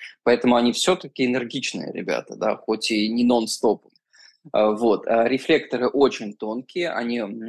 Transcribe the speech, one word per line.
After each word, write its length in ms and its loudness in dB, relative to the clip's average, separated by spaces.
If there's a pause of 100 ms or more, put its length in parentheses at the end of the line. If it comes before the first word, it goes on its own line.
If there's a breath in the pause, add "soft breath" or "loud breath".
(240 loud breath)
Поэтому 320 4
они 160 4
все-таки 540 0
энергичные 680 -4
ребята, 440 -6
да, 200 -2
хоть 360 -4
и 180 0
не 140 0
нон-стопом. 640 2 (640 soft breath)
А, 200 4
вот. 360 2
А 200 2
рефлекторы 600 0
очень 460 2
тонкие, 560 -6
они, 280 -4
м, 300 -8